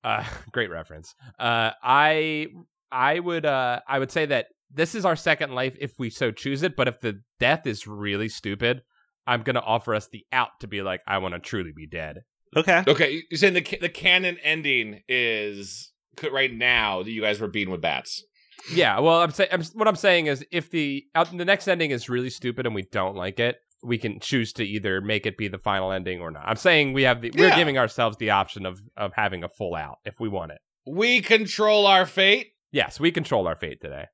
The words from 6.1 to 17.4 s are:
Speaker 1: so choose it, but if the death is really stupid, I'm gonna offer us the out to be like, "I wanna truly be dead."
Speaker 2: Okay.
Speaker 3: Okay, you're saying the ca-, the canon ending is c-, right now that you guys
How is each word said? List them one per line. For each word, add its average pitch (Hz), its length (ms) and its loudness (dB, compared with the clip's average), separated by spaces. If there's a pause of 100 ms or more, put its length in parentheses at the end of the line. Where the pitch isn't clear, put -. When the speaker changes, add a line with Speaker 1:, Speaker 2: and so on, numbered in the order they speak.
Speaker 1:
so 123 200 -2
choose 135 320 -6
it, 170 140 -2
but 127 100 2
if 120 140 -4
the 107 220 -6 (180)
death 147 260 2
is 107 200 -6
really 104 420 -4
stupid, 117 540 -4 (440)
I'm 120 160 0
gonna 127 180 0
offer 113 340 0
us 107 180 -4
the 104 200 -20
out 127 180 2 (100)
to 117 80 -14
be 98 140 -6
like, 92 240 -4
"I 98 120 0
wanna 90 220 -4
truly 87 340 -6
be 78 120 -16
dead." 78 320 -10 (360)
Speaker 2:
Okay. 175 320 2
Speaker 3:
Okay, 151 440 2
you're 160 80 -6
saying 185 160 4
the 180 80 2
ca-, - 180 -8
the 175 80 -4
canon 180 540 0
ending 135 680 0
is 107 840 -4 (280)
c-, 156 80 -4
right 135 240 0
now 113 500 0
that 107 80 -8
you 110 120 -4
guys 104 180 0